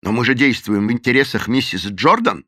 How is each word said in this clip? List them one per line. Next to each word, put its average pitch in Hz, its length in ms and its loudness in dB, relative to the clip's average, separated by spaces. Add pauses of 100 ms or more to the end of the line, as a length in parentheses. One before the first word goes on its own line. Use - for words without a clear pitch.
«Но 95 100 -4
мы 117 120 0
же 127 100 2
действуем 107 540 0
в 117 40 -2
интересах 123 580 0
миссис 117 360 -2
Джордан?» 120 640 0